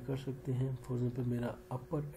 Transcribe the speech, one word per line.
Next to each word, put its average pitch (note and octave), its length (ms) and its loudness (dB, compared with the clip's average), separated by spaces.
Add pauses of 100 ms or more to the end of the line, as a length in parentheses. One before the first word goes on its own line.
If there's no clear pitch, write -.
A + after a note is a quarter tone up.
کر C3+ 120 0
سکتے C3+ 360 -2
ہیں۔ B2+ 140 4
For B2+ 240 -4
example B2 360 2
میرا A#2+ 200 2 (220)
اپر C#3+ 320 0 (160)